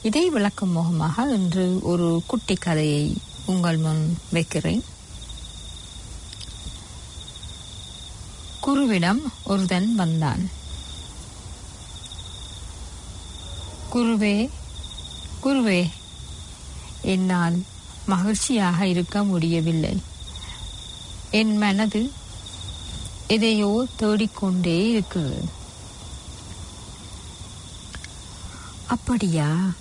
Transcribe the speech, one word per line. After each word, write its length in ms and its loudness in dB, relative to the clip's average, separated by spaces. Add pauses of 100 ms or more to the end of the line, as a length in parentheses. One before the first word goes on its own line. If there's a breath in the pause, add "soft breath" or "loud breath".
இதை 260 4
விளக்கும் 480 2
முகமாக 540 4
இன்று 340 4 (160)
ஒரு 260 4 (200)
குட்டி 280 0
கதையை 480 2 (420)
உங்கள் 320 4
முன் 280 2 (260)
வைக்கிறேன். 520 2 (3750)
குருவிடம் 600 4 (220)
ஒருவன் 520 2
வந்தான். 480 4 (3500)
"குருவே, 500 4 (1000)
குருவே, 420 4 (1200 loud breath)
என்னால் 520 4 (480)
மகிழ்ச்சியாக 840 4
இருக்க 360 2
முடியவில்லை. 720 4 (1400 loud breath)
என் 260 6
மனது 440 4 (1300)
எதையோ 440 6 (260)
தேடிக்கொண்டே 800 4 (100)
இருக்கிறது." 560 0 (3500 loud breath)
"அப்படியா? 640 2 (300)